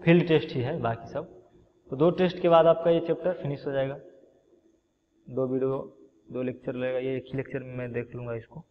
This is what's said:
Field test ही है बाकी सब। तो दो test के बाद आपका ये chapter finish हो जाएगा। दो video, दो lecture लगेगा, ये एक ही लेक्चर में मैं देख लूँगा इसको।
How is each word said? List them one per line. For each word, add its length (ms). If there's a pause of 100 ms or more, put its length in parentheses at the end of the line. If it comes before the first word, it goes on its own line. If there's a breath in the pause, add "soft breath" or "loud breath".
Field 240
test 260
ही 80
है 180
बाकी 280
सब। 260 (560)
तो 60
दो 160
test 280
के 80
बाद 180
आपका 240
ये 100
chapter 320 (100)
finish 240
हो 60
जाएगा। 260 (1300)
दो 200
video, 320 (540)
दो 100
lecture 320
लगेगा, 240
ये 180
एक 100
ही 100
लेक्चर 260
में 140
मैं 160
देख 220
लूँगा 200
इसको। 360